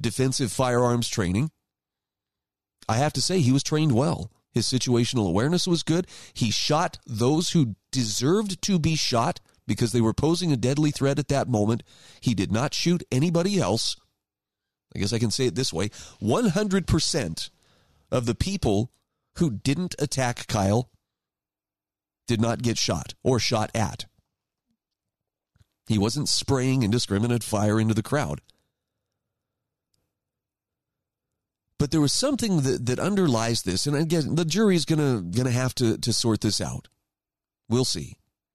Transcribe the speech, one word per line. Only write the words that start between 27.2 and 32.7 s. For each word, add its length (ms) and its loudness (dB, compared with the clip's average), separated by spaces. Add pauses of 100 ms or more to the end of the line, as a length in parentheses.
fire 340 2
into 160 2
the 80 0
crowd. 380 -4 (3500)
But 140 0
there 80 4
was 120 4
something 500 0
that, 240 -2